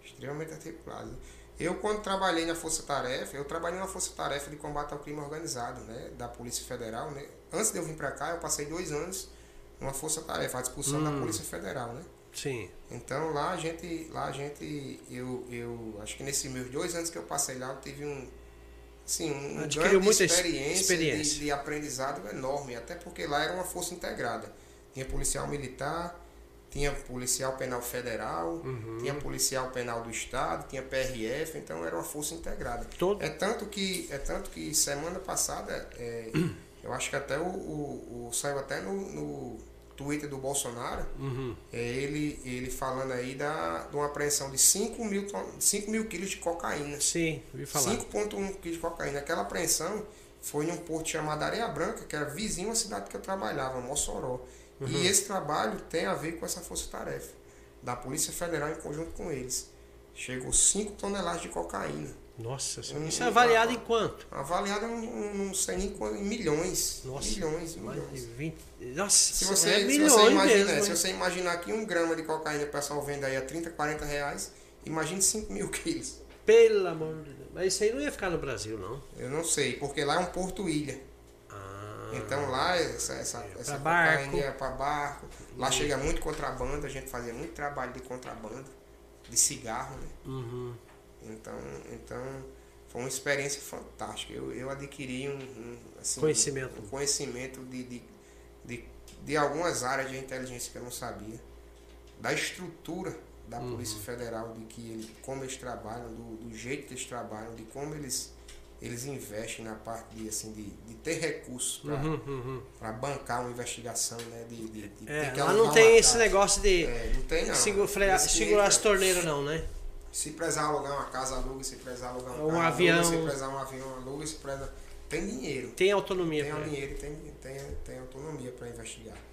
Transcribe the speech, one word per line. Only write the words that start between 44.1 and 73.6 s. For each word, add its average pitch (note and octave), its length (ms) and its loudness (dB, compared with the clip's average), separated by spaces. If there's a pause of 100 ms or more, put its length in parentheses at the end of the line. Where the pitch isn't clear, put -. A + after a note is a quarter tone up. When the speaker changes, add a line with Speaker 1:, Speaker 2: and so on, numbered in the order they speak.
Speaker 1:
de C3+ 80 -2
cinco A3+ 460 6
mil G3 240 -2
ton-, - 320 -6
cinco G3+ 320 2
mil A3 160 2
quilos F#3+ 220 -4
de - 80 -4
cocaína. E3 600 -2
Speaker 2:
Sim, E3 400 2 (120)
ouvi C#3 140 -8
falar. C#3+ 220 2
Speaker 1:
Cinco A#3 180 0
ponto G#3 300 -2
um G3 160 0
quilos E3+ 260 -6
de - 40 -6
cocaína. D3 380 -2
Aquela E3+ 220 0
apreensão F#3 600 0 (380)
foi D3+ 240 -2
num E3+ 120 0
porto D#3+ 300 -4
chamado D3+ 360 0
Areia G3 240 0
Branca, E3+ 360 -2
que - 120 -6
era D3 80 0
vizinho F#3 480 -2
à - 20 -4
cidade G3+ 340 -2
que - 80 -10
eu G3 40 -4
trabalhava, C#3 600 -2
Mossoró. B2+ 600 -2 (400)
Speaker 2:
Uhum. C3+ 80 -4
Speaker 1:
E F3 180 4
esse G3 180 6
trabalho F#3 540 0 (100)
tem E3+ 160 0
a F#3+ 100 2
ver D3+ 180 -4
com E3 120 -6
essa F3 160 -4
força-tarefa - 680 -8 (500)
da B2 140 -4
Polícia C3+ 380 -2
Federal D#3+ 380 -2
em D#3+ 40 -4
conjunto D#3+ 380 -6
com F#3+ 180 -6
eles. B2+ 400 -4 (420)
Chegou B2+ 400 -6
cinco - 420 4
toneladas F3+ 480 -2
de F3+ 60 -8
cocaína. D#3 640 -4 (260)
Speaker 2:
Nossa A#2+ 460 -6
Senhora. D3 220 -6
Speaker 1:
Um, D#3+ 40 -4
Speaker 2:
Isso F#3+ 140 0
é B3 40 4
Speaker 1:
um, - 20 6
Speaker 2:
avaliado A#3 420 8
Speaker 1:
uma, A#3+ 80 0
Speaker 2:
em - 60 -8
quanto? A3 480 2
Speaker 1:
avaliado, G3 540 0
eu A#3 40 -2
não, A3+ 440 -4
não G3 200 -2
sei F#3 220 0
nem F#3+ 140 0
quanto, G#3+ 260 -2
em G3+ 80 -2
milhões. F3 800 0
Speaker 2:
Nossa, C3+ 240 -4
Speaker 1:
Milhões, E3 480 -2
Speaker 2:
mais C#3 240 -6
Speaker 1:
milhões. C#3 220 -8
Speaker 2:
de A#2+ 100 -8
vinte. D3+ 240 -6 (400)
Nossa, G3 200 4 (180)
Speaker 1:
Se - 100 2
você, G3 260 6
Speaker 2:
é G#3 80 8
Speaker 1:
se G3+ 60 6
Speaker 2:
milhões D4 280 10
Speaker 1:
você A3 200 12
imagina, G3+ 320 10
Speaker 2:
mesmo, F3 200 6
Speaker 1:
se G3+ 60 4
Speaker 2:
hein? E3+ 60 2
Speaker 1:
você F#3 140 2
imaginar F3+ 500 2
que G3+ 120 -4
um G#3+ 140 0
grama E3+ 300 4
de D#3+ 80 -4
cocaína D#3 400 0
o D3 40 -2
pessoal D3 320 -2
vende C#3 240 -2
aí C3+ 120 2
a C3+ 60 0
trinta, E3 280 -4